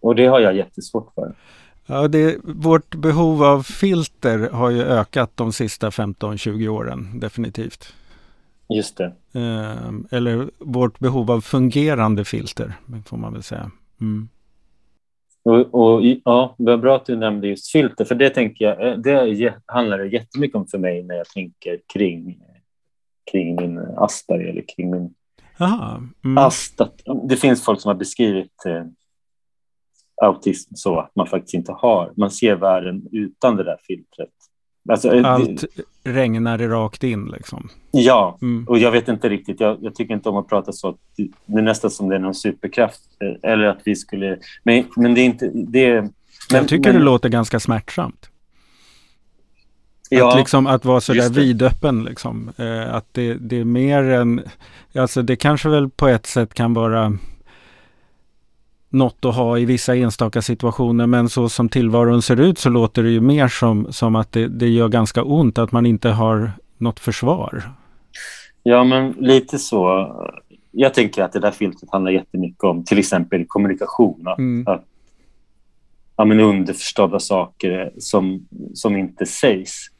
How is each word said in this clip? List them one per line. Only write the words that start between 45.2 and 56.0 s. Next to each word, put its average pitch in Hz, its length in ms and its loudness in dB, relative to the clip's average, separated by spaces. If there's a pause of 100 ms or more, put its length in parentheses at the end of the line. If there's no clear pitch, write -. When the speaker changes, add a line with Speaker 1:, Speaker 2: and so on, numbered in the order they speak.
Speaker 1:
är 127 40 6
inte... 120 300 -2
Det 117 320 2
är, 120 160 4
men, 104 80 -6 (400)
Speaker 2:
Jag 139 180 4
tycker 160 240 4
Speaker 1:
men 180 80 8
Speaker 2:
det 151 40 6
låter 127 240 4
ganska 113 320 0
smärtsamt. - 680 -6 (1800)
Speaker 1:
Ja, 127 220 6
Speaker 2:
Att 127 60 6
liksom, 135 280 2
att 131 180 0
vara 127 160 4
så 131 120 -2
där 120 80 4
Speaker 1:
just 120 140 2
det. 139 60 4
Speaker 2:
vidöppen, 127 640 2
liksom. 117 520 -10
Eh, 117 380 -8
att 110 200 -6
det, 120 200 -2
det 123 220 -8
är 120 80 -2
mer 131 380 2
än... 123 380 2 (540)
Alltså, 131 280 0
det 120 140 0
kanske 147 320 0
väl 147 220 2
på - 180 2